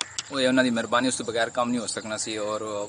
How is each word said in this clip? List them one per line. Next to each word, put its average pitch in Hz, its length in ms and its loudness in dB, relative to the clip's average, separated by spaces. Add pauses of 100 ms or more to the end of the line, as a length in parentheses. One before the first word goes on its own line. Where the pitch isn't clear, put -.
(320)
ओह् 135 100 0
एह् 127 60 6
उन्हां 127 160 6
दी 127 60 4
मेहरबानी, 117 380 2
उस 123 100 -2
तो 127 60 -4
बगैर 113 240 0
कम्म 120 220 0
नहीं 123 100 0
हो 104 60 -6
सकना 110 300 -6
सी। 110 200 -4
और 107 260 -2 (260)